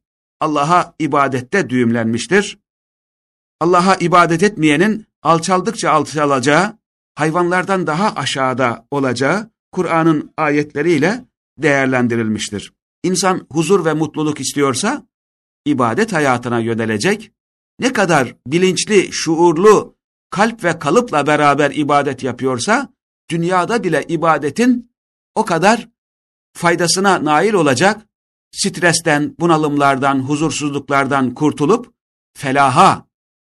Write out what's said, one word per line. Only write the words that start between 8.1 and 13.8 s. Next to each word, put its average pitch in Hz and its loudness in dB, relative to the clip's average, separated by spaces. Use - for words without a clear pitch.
aşağıda 131 -4
olacağı 139 -2
Kur'an'ın 165 0
ayetleriyle 151 -2
değerlendirilmiştir. 123 -2
İnsan 180 -2
huzur 165 0